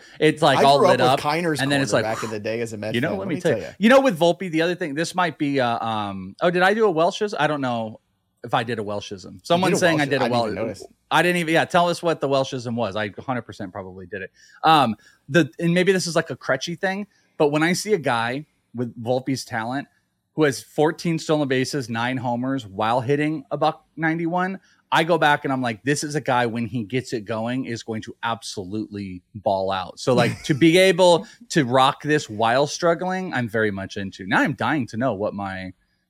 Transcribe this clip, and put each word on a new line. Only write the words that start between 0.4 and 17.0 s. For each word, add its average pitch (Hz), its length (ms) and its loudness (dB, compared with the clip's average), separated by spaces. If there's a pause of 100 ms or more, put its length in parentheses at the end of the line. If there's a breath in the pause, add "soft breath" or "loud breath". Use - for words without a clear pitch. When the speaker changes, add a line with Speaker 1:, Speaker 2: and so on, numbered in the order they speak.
Speaker 1:
like, 160 180 4
Speaker 2:
I - 40 4
Speaker 1:
all 139 160 8
Speaker 2:
grew - 80 6
Speaker 1:
lit 123 140 4
Speaker 2:
up 131 160 4
with 143 80 -4
Speaker 1:
up, 147 80 0
Speaker 2:
Kiner's 160 260 -2
Speaker 1:
and 139 100 0
then 143 120 2
it's 135 100 -2
Speaker 2:
Corner 113 160 2
Speaker 1:
like, 113 80 -2
Speaker 2:
back - 80 -8
in 113 60 -8
the 110 100 -6
day 113 220 -4
as 113 100 -6
a 110 60 -10
Met 110 180 -6
Speaker 1:
you 120 60 0
know, 156 80 -2
Speaker 2:
fan, 202 80 -4
Speaker 1:
let - 20 -6
Speaker 2:
let 196 80 -6
Speaker 1:
me 160 80 -4
Speaker 2:
me 180 60 -6
Speaker 1:
tell 170 100 2
Speaker 2:
tell 107 80 0
Speaker 1:
you. 82 60 -8
Speaker 2:
ya. 62 120 -12
Speaker 1:
You 208 120 4
know, 269 100 10
with 262 180 2
Volpe, 175 320 2
the 160 120 0
other 175 140 0
thing, 170 180 -6
this 160 220 -4
might 180 220 -2
be, 139 220 0
uh, 120 260 0
um, 101 560 -6
oh, 170 80 2
did 180 120 0
I 196 120 4
do 220 140 2
a 190 40 2
Welsh's? 185 460 0
I 147 100 0
don't 147 120 -2
know 117 400 -4 (460)
if 120 80 -6
I 127 100 0
did 113 160 -6
a 107 40 -6
Welshism. 98 600 -10
Someone 180 260 2
Speaker 2:
You 196 40 2
did - 20 0
a - 40 0
Speaker 1:
saying 170 180 4
I 147 60 2
Speaker 2:
Welsh- 139 60 -6
Speaker 1:
did 135 100 0
a - 20 0
Speaker 2:
I 120 60 0
didn't 120 140 2
even 107 120 -4
Speaker 1:
Wel-, 110 100 -4
Speaker 2:
notice. 104 200 -10 (260)
Speaker 1:
I 151 100 4
didn't 175 180 2
even, 160 140 -2
yeah, 143 120 4
tell 175 240 2
us 165 120 -4
what 165 200 0
the 143 80 -2
Welshism 131 460 -2
was. 104 200 -4
I 107 220 -4
a - 40 -16
hundred 123 200 -6
percent 101 320 -14
probably 95 320 -12
did 95 160 -10
it. 92 100 -12 (320 soft breath)
Um, 143 320 4 (320 soft breath)
the, 147 220 2 (100)
and 170 140 0
maybe 180 180 2
this 180 160 0
is, 165 80 -6
like, 165 140 -2
a 127 80 -8
Crutchy 143 420 -4
thing, 196 260 -4 (320)